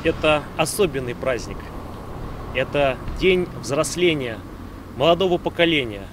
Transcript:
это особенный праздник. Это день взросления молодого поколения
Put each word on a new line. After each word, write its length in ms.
это 380
особенный 560
праздник. 440
Это 420
день 280
взросления 760
молодого 400
поколения 760